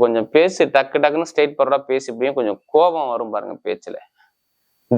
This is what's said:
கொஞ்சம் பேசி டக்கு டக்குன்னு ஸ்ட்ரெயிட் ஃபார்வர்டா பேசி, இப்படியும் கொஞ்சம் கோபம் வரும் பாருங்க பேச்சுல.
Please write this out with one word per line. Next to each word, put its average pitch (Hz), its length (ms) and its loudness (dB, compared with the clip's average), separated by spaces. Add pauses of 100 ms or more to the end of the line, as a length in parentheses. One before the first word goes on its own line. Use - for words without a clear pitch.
கொஞ்சம் 113 320 0
பேசி 175 300 4 (120)
டக்கு 135 280 0
டக்குன்னு 156 280 0
ஸ்ட்ரெயிட் 147 240 0
ஃபார்வர்டா 135 240 4 (100)
பேசி, 131 220 -2
இப்படியும் 131 260 -4
கொஞ்சம் 107 220 -2 (140)
கோபம் 160 400 2
வரும் 117 200 -6
பாருங்க 101 220 -8 (100)
பேச்சுல. 95 320 -8 (1000)